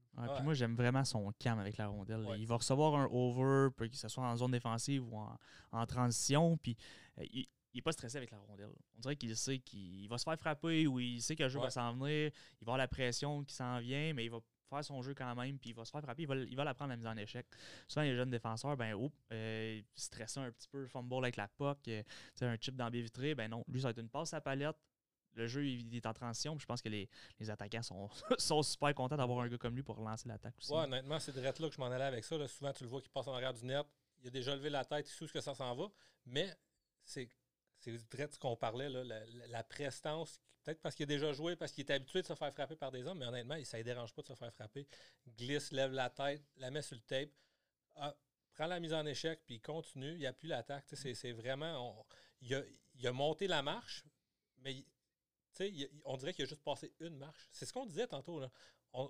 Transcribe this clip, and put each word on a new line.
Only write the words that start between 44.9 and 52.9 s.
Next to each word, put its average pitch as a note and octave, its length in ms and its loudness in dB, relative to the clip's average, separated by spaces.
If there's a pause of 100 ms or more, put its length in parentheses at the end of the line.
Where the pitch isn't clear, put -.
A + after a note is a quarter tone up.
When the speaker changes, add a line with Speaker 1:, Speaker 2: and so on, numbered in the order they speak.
Speaker 2:
Glisse, C#3 340 -2
lève C3+ 220 4
la B2+ 160 2
tête, C#3+ 340 -2 (140)
la C3 140 -6
met D3 100 -2
sur - 160 -8
le A2+ 60 -16
tape, C3+ 260 0 (640)
ah, C#3+ 180 -4 (400)
prend D#3 120 -2
la F3 160 0
mise D#3+ 120 -2
en D#3 120 0
échec, D#3 400 -2
puis B2 100 -10
il A2 60 -10
continue, D3+ 560 -6
il C#3+ 100 -2
appuie D3+ 220 -6
l'attaque. C#3 380 -4
Tu C#3+ 100 -12
sais, - 40 -10
c'est, C3 120 -4
c'est B2 180 -6
vraiment, B2 720 -4
on, - 40 -20 (360)
il B2 120 -2
a, C3+ 80 2 (340)